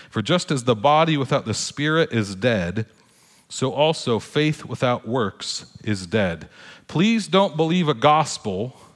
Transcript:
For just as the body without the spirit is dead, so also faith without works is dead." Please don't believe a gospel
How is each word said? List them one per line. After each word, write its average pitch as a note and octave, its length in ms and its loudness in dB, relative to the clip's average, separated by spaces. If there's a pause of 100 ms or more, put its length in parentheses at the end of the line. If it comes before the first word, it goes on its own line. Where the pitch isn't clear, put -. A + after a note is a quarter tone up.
(100)
For A2+ 120 -4
just - 300 -2
as C3 120 -2
the A#2 120 2
body D3+ 420 4
without B2+ 280 0
the G#2+ 80 -2
spirit D#3 580 0
is G#2 240 -2
dead, G2+ 520 0 (600)
so C3 240 -4
also C#3 480 0
faith D3+ 460 -2
without B2 420 -2
works A2 600 -4 (160)
is G2 220 -4
dead." F2 440 -2 (380)
Please G#3 400 0
don't F3+ 280 2
believe E3 320 2
a D3 60 2
gospel B2+ 840 0 (200)